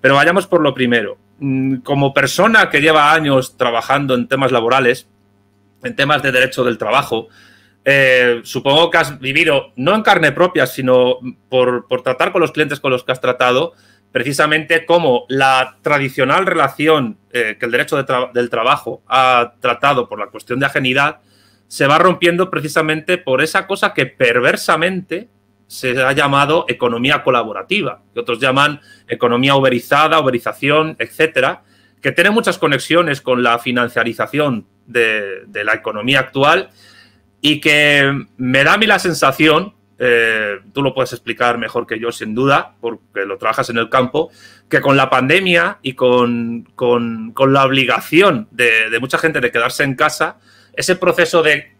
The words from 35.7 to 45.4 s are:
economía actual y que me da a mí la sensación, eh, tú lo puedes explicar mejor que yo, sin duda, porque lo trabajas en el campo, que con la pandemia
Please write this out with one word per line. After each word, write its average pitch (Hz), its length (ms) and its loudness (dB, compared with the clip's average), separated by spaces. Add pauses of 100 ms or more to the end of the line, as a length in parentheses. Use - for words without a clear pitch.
economía 110 460 -2
actual 147 520 0 (680)
y 147 220 0
que 147 580 2 (160)
me 131 300 0
da 165 80 4
a 202 40 2
mí 220 80 0
la 208 140 2
sensación, 156 720 0 (240)
eh, 113 640 0 (140)
tú 139 100 -4
lo 131 100 0
puedes 127 200 -4
explicar 117 440 -2
mejor 117 300 -6
que 110 140 -8
yo, 117 100 -4
sin 107 240 -10
duda, 135 460 0
porque 107 440 -8
lo 98 120 -8
trabajas 113 320 -2
en 117 80 -4
el 113 100 -2
campo, 123 420 -2 (400)
que 143 120 2
con 139 160 2
la 139 120 2
pandemia 170 720 0